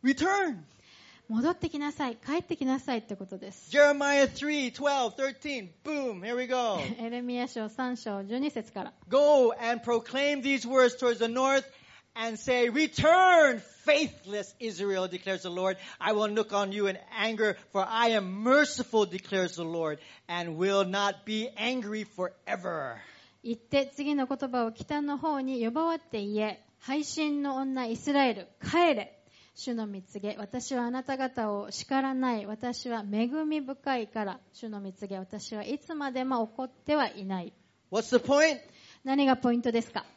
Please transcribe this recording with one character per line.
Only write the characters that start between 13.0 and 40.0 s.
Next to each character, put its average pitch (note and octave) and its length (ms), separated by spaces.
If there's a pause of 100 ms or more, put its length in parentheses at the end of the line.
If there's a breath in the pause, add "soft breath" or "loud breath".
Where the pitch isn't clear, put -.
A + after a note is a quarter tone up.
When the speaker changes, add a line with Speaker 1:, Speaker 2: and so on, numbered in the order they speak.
Speaker 1:
faithless B3+ 720
Israel," F#3+ 480
declares F#3 360
the F#3 80
Lord. F#3 260 (240 loud breath)
"I F3+ 120
will G#3 220
look G#3+ 180
on G3+ 200
you G3+ 160
in F#3+ 100 (180)
anger, G#3+ 400 (160 loud breath)
for G3 160
I A3+ 280
am F#3+ 260
merciful," B3 680
declares F#3 460
the F3 80
Lord, E3 380 (260 loud breath)
"and E3+ 320
will G3 260
not G3 400
be G#3+ 320
angry G#3+ 480
forever." F3 920 (480 loud breath)
Speaker 2:
言 A#3 100
っ - 20
て、 C#4 380
次 C#4+ 220
の C4 100
言 C4+ 240
葉 A#3+ 160
を A3+ 60
北 D4 280
の C#4+ 160
方 C#4+ 240
に C4 240
呼 A3+ 60
ば D#4 140
わ E4 100
っ D#4+ 60
て A3+ 200
言 G#3 280
え。 - 180 (180)
背 D4 200
信 D4 400
の C#4 120
女 C4 300
イ A3+ 100
ス C#4+ 160
ラ C#4 120
エ A#3+ 100
ル、 F#3+ 140 (200)
帰 E4 280
れ。 - 200 (380 soft breath)
主 - 200
の A3 120
御 G3 140
告 G3 200
げ、 G3+ 180
私 A#3+ 360
は A#3+ 100
あ A#3 60
な B3+ 140
た C4+ 140
方 B3+ 340
を G3+ 180
叱 - 300
ら C4+ 140
な B3+ 240
い。 G3+ 80
私 B3 420
は A#3 120
恵 G#3 260 (180)
み D#4 160
深 C4+ 380
い G#3+ 100
か G#3+ 160
ら。 F#3+ 160 (140)
主 A3+ 160
の G#3 100
御 G3 120
告 G3 140
げ、 F#3+ 120
私 F#3+ 360
は G#3 100
い C#4+ 140
つ - 160
ま C#4+ 180
で B3+ 120
も C4 180
怒 A3+ 220
っ B3+ 60
て - 260
は C4+ 120
い G3 180
な F#3+ 160
い。 E3+ 100 (400)
Speaker 1:
What's A3+ 240
the A#3+ 80
point? C#4+ 360 (440 soft breath)
Speaker 2:
何 C#4 220
が C4 100
ポ B3+ 160
イ A#3+ 60
ン A#3 40
ト B3 80
で A#3 120
す - 80
か？ - 160 (100)